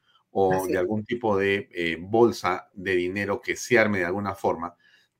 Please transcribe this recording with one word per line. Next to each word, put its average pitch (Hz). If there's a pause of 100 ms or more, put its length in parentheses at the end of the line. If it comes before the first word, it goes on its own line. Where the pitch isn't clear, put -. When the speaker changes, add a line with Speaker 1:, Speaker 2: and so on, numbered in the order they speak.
(320)
Speaker 1:
o 95
Speaker 2:
Así 92
Speaker 1:
de 90
Speaker 2:
es. 92
Speaker 1:
algún 107
tipo 113
de, 98
eh, 85
bolsa 98
de 95
dinero 98
que 85
se -
arme 107
de 87
alguna 95
forma, 87 (440)